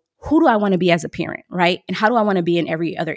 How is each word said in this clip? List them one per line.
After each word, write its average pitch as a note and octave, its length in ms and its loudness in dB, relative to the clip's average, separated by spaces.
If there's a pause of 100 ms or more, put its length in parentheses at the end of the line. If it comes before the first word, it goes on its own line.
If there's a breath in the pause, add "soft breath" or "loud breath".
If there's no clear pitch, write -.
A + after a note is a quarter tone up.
(220)
who D#4 180 2
do D#4+ 80 4
I A#3 80 4
wanna G3+ 240 0
be F3 120 2
as E3 120 0
a D#3+ 60 -8
parent, - 400 -10
right? F3 380 0
And F#3 80 -6
how G#3+ 140 2
do B3 60 0
I A3+ 80 2
wanna G3 180 0
be E3+ 160 0
in D#3+ 100 -2
every E3 300 -4
other - 200 -6